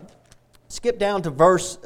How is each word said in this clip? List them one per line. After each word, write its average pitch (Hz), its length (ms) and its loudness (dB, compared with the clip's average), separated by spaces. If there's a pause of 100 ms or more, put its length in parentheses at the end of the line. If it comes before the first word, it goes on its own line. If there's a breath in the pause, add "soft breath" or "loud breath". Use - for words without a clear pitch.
(680)
skip - 280 -6
down 190 240 -2
to 165 80 -6
verse 160 560 2